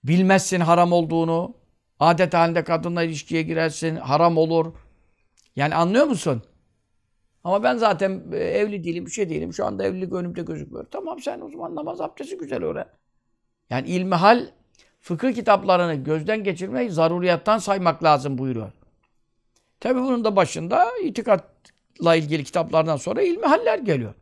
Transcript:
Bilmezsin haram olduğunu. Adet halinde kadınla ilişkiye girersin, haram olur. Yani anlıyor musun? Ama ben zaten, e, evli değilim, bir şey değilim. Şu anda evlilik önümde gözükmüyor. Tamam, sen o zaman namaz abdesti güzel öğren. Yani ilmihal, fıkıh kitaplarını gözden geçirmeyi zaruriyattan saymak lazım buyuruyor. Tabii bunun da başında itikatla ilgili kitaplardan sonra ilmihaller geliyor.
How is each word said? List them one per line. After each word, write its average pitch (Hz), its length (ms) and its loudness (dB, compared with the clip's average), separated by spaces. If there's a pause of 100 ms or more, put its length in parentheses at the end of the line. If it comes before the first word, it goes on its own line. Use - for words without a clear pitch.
Bilmezsin 185 560 4
haram 170 320 4
olduğunu. 165 640 0 (420)
Adet 170 340 4
halinde 170 300 2
kadınla 170 400 -2
ilişkiye 165 380 -4
girersin, 160 540 -2
haram 165 420 2
olur. 165 360 2 (800)
Yani - 200 0
anlıyor 196 300 4
musun? 160 380 -2 (1000)
Ama 196 200 0
ben 247 140 2
zaten, 196 540 0
e, - 60 -6
evli 202 460 -2
değilim, 175 220 -6
bir - 60 -14
şey 196 180 -4
değilim. 165 240 -6
Şu - 120 -4
anda 196 180 -4
evlilik 185 300 -4
önümde 175 280 -6
gözükmüyor. 151 500 -10
Tamam, 330 280 -12
sen - 220 -10
o - 80 -16
zaman 339 260 -12
namaz 311 260 -10
abdesti - 360 -12
güzel - 260 -8
öğren. - 240 -6 (840)
Yani 127 180 -4
ilmihal, 185 600 2 (520)
fıkıh 214 340 -4
kitaplarını 196 600 2
gözden 156 480 -4
geçirmeyi 202 460 -4
zaruriyattan 175 680 2
saymak 190 460 0
lazım 143 340 2
buyuruyor. 117 340 -6 (1080)
Tabii 254 200 0
bunun 254 240 -2
da 214 120 0
başında 196 560 2 (120)
itikatla - 1120 -2
ilgili 151 280 -2
kitaplardan 160 540 0
sonra - 240 -4
ilmihaller 359 580 2
geliyor. 139 420 -2